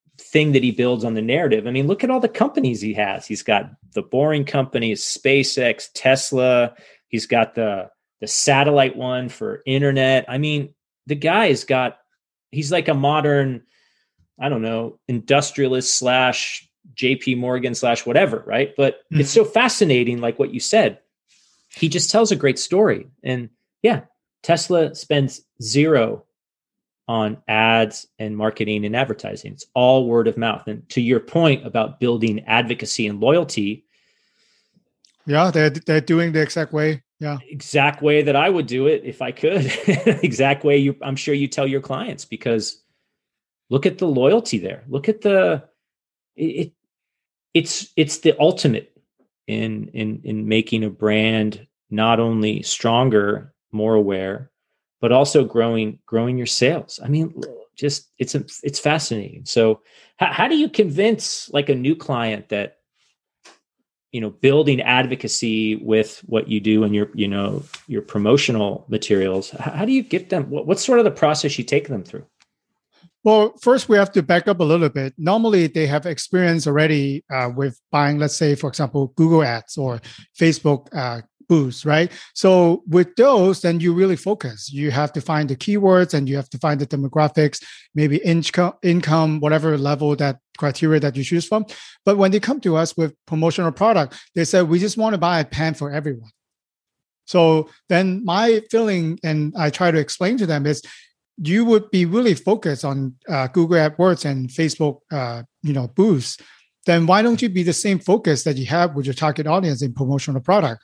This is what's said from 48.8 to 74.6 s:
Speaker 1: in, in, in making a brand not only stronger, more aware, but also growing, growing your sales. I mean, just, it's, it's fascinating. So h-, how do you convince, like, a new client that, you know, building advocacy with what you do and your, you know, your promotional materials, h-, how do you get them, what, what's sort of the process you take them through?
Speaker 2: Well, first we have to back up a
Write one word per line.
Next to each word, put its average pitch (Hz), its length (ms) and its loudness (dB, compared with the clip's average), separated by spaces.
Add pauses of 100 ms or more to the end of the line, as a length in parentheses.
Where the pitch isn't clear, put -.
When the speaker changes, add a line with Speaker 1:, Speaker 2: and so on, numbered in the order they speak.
Speaker 1:
in, 110 480 -8
in, 107 300 -8
in 107 240 -8
making 110 360 0
a 107 60 -4
brand 107 800 0 (240)
not 110 280 2
only 107 440 0
stronger, 113 880 0 (180)
more 110 220 0
aware, 101 560 -2 (500)
but 117 120 2
also 135 340 4
growing, 113 640 -2
growing 117 300 -2
your 123 100 -6
sales. - 560 -2
I 120 40 -12
mean, 156 320 -2 (360)
just, - 420 -6
it's, - 160 -6 (300)
it's 139 160 -6
fascinating. 147 640 -4
So 110 360 2 (380)
h-, 180 120 0
how 226 160 0
do 311 100 0
you 294 120 0
convince, 208 840 0
like, 143 160 0
a 139 60 2
new 131 200 0
client 117 540 -6
that, 104 280 -6 (1400)
you 123 60 -8
know, 110 100 -6
building 139 520 2
advocacy 113 960 -2
with 110 480 0
what 110 240 -4
you 107 100 -2
do 107 240 2
and 104 100 0
your, 104 200 0
you 101 160 -2
know, 101 340 -6 (240)
your 107 140 -6
promotional 107 880 0
materials, 95 640 -2
h-, - 80 -14
how - 240 -6
do 262 80 0
you 262 100 0
get - 260 -6
them, 143 200 -4
what, 147 180 -8
what's 190 180 0
sort 247 140 4
of 233 60 6
the 202 60 0
process 151 460 0
you 120 60 -4
take - 240 -2
them 110 160 -8
through? - 220 -18 (1000)
Speaker 2:
Well, 214 380 4
first 254 260 2
we 220 80 4
have 196 160 4
to 196 100 2
back 175 280 2
up 190 100 0
a 170 60 2